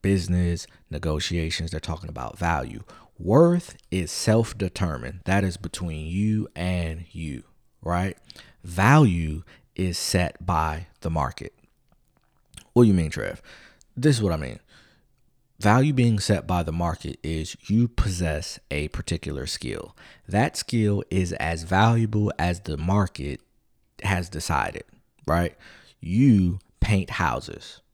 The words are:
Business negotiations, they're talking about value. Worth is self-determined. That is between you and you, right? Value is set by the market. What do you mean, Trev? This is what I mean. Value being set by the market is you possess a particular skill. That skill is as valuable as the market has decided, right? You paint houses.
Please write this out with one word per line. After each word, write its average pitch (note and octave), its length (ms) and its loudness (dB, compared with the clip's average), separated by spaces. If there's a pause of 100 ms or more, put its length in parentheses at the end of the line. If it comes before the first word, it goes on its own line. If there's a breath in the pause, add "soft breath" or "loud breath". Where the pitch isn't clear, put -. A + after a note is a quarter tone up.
Business F2 640 2 (240 soft breath)
negotiations, D#2+ 800 -2
they're D2+ 80 -6
talking D#2+ 300 -8
about B1+ 280 -10
value. D#2+ 460 -2 (340 loud breath)
Worth E3 580 4 (140)
is F2 220 -2
self-determined. F#2 1120 -2
That G2 180 2
is F#2 140 -2
between D#2+ 480 -8
you G#2 500 -2
and E2+ 560 -4
you, D2+ 300 -8 (400)
right? F2 340 -2 (480 loud breath)
Value F2 760 4 (340 soft breath)
is F2+ 220 -2
set - 480 -2
by D#2+ 400 -2 (160)
the E2 80 -4
market. D2 460 -4 (1160)
What B2 100 8
do A2+ 40 8
you G2+ 60 6
mean, E2+ 160 2
Trev? G1+ 320 -8 (560 loud breath)
This C3 200 2
is A2+ 40 -2
what F#2 120 2
I D#2+ 40 -2
mean. C2 220 -8 (960 soft breath)
Value B2 360 4
being A#2 260 4
set - 260 0
by F2 160 0
the D#2+ 100 -4
market E2+ 520 -4
is D#2+ 340 -6 (100)
you A2+ 200 4
possess F2 720 -2 (100)
a D2 200 -4
particular - 580 -6
skill. - 500 -10 (300 loud breath)
That - 280 0
skill G#2 540 0
is F#2 240 0
as E2 300 -4
valuable G#2+ 720 2
as F2 220 -2
the D2 180 -8
market E2+ 640 0 (600)
has F2+ 260 -2
decided, D2 560 -4 (420)
right? E2+ 300 0 (460 loud breath)
You F#2+ 580 4 (220)
paint G2+ 300 0
houses. - 680 -4 (140)